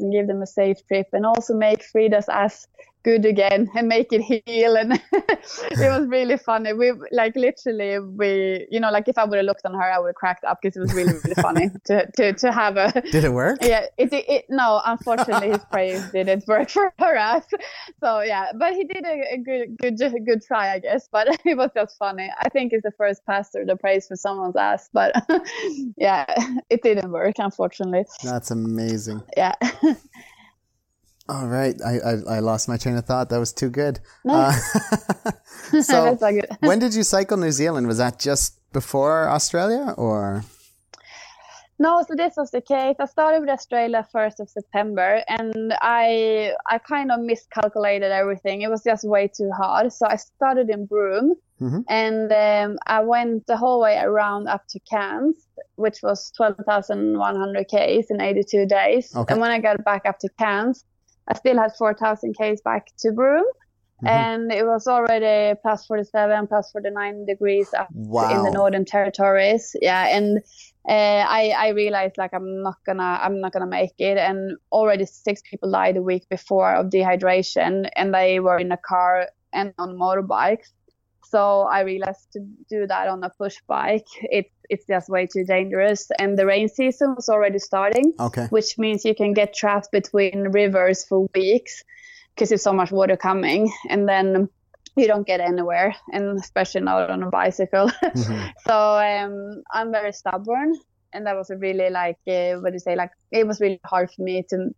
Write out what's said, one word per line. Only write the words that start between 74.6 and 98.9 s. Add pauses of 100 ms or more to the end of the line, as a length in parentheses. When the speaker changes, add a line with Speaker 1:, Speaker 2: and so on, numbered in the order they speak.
Speaker 1:
already
six
people
died
a
week
before
of
dehydration, (100)
and
they
were
in
a
car (260)
and
on
motorbikes. (560)
So
I
realized
to (280)
do
that
on
a
push (120)
bike, (160)
it, (220)
it's
just
way
too
dangerous.
And
the
rain
season
was
already
starting,
Speaker 2:
Okay.
Speaker 1:
which
means
you
can
get
trapped
between
rivers
for
weeks (520)
'cause
there's
so
much
water
coming, (160)
and
then (480)
you
don't
get
anywhere, (180)
and
especially
not
on
a
bicycle.
<laughs>
Speaker 2:
Mm-hmm. (200)
Speaker 1:
So,
um, (100)